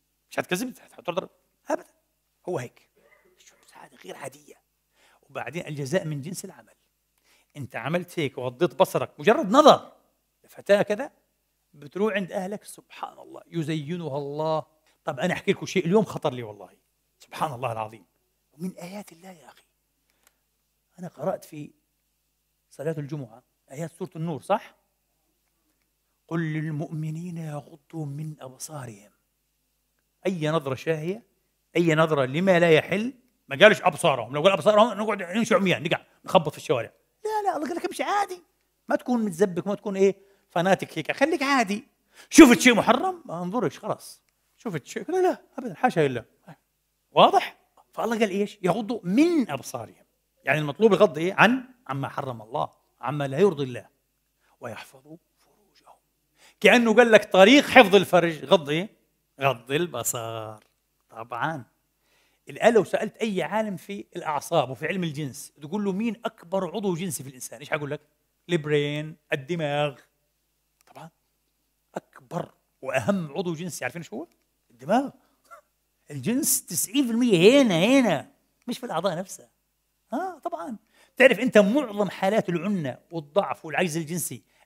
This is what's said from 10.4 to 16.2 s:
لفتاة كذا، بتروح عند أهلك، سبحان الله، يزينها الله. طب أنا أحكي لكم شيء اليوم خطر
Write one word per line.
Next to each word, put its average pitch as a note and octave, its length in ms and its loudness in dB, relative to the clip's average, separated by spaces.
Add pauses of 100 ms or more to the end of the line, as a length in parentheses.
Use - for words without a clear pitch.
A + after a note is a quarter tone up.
لفتاة - 380 2
كذا، G#3 300 -4 (640)
بتروح F3+ 400 -4
عند F#3+ 180 -6
أهلك، F#3+ 320 -8
سبحان - 560 -18
الله، - 280 -20
يزينها D#3 680 -6
الله. D3+ 480 -4 (380)
طب D3 160 -8
أنا E3+ 140 -2
أحكي - 180 -4
لكم D#3+ 140 -2
شيء D#3+ 200 -4
اليوم F#3+ 180 2
خطر C#3 300 -6